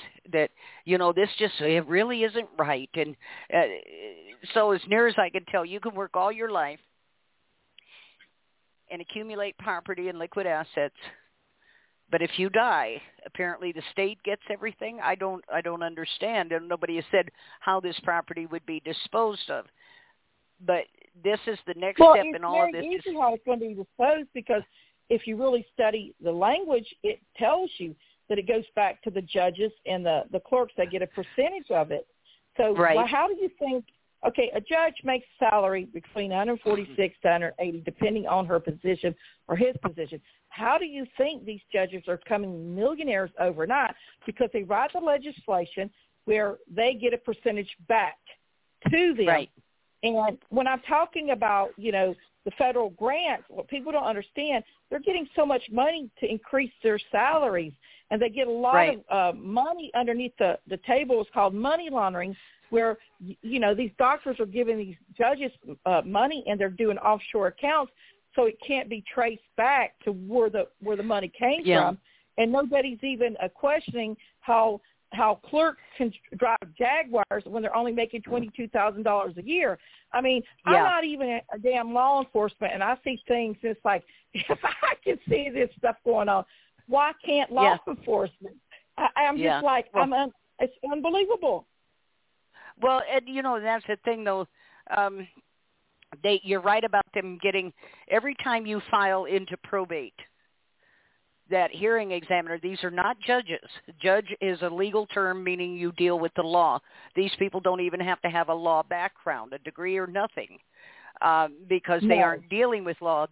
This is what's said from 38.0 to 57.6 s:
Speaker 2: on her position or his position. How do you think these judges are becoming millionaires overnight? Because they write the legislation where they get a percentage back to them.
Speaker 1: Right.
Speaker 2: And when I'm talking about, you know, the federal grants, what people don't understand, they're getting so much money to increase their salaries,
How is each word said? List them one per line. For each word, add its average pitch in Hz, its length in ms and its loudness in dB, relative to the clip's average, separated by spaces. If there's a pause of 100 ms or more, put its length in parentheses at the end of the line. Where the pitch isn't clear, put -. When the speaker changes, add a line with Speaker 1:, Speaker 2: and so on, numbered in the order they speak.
Speaker 2:
on 185 200 2
her 170 140 2
position 170 540 -2 (320)
or 175 100 -2
his 247 260 2
position. 160 380 -8 (300)
How 226 260 0
do 339 100 0
you 277 200 -8 (100)
think 269 280 -2
these 208 160 -10 (120)
judges 190 360 -2
are 175 100 -2
becoming 180 560 -6
millionaires 226 640 -2
overnight? 180 560 0 (320)
Because 226 260 -2
they 208 120 -4
write 214 280 0
the 359 80 -6
legislation 247 920 -2 (340)
where 214 320 0 (180)
they 233 200 2
get 233 200 0
a 240 40 -4
percentage 214 560 -4 (120)
back 202 320 2 (720)
to 339 240 4
them. 220 120 2
Speaker 1:
Right. 156 240 4 (520)
Speaker 2:
And 220 360 0 (120)
when 254 160 0
I'm 262 220 0
talking 311 420 0
about, 208 460 2
you 214 160 -4
know, 190 220 2 (300)
the 202 80 -6
federal 240 380 0
grants, 269 580 -2
what - 200 -12
people 277 240 -8
don't 285 120 0
understand, 226 600 -4 (240)
they're 277 120 -4
getting 349 360 -2
so 302 80 4
much 269 260 0
money 277 380 0 (120)
to - 60 -2
increase 247 440 -2 (120)
their 214 160 2 (140)
salaries, 220 600 2 (380)